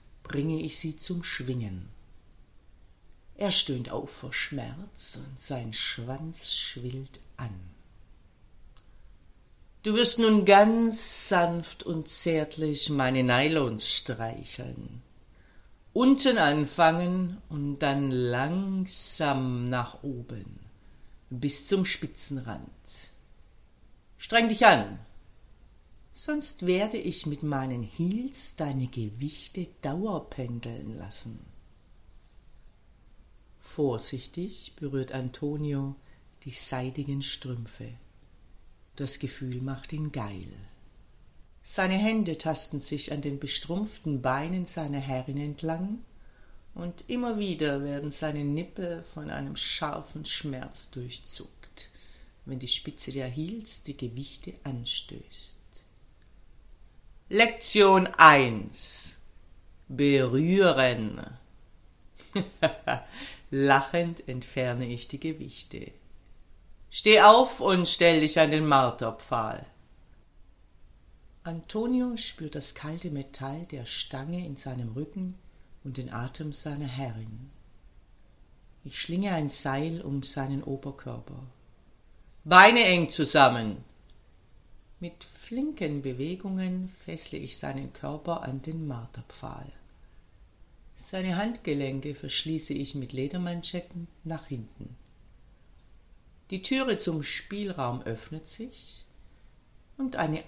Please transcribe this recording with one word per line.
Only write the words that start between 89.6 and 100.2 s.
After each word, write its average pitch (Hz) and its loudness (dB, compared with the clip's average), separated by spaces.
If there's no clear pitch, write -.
Seine 185 -4
Handgelenke 143 -4
verschließe 156 -4
ich 139 -6
mit 127 -8
Ledermanschetten 175 -6
nach 156 -8
hinten. 120 -12
Die 190 -6
Türe 262 0
zum 160 -2
Spielraum 175 -6
öffnet 117 -10
sich - -14
und 269 -6
eine 156 -2